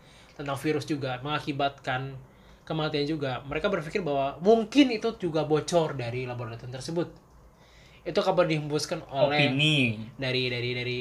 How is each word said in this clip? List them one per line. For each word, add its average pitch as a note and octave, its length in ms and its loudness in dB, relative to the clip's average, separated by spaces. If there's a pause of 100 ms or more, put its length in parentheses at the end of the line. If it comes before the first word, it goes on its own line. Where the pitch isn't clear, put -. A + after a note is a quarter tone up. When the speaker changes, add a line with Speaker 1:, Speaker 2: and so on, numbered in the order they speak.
(320)
Speaker 1:
tentang C#3 260 -6
virus D3+ 300 0
juga C3 320 -4
mengakibatkan C#3 960 -2 (480)
kematian D3+ 440 -2
juga. C#3 360 -2
Mereka D3+ 240 -4
berpikir F#3 340 -2
bahwa C#3 380 0
mungkin A3+ 500 6
itu A3+ 200 -2 (100)
juga D#3+ 240 0
bocor D3+ 500 2
dari B2+ 320 -4
laboratorium A#2+ 460 -8
tersebut. E3 380 -4 (920)
Itu - 180 -2
kabar F#3 260 4
dihembuskan D3+ 600 -2
oleh C#3 440 4
Speaker 2:
Opini. C3+ 500 2 (140)
Speaker 1:
dari, B2+ 340 -2
dari, A#2+ 240 -4
dari, B2 280 -4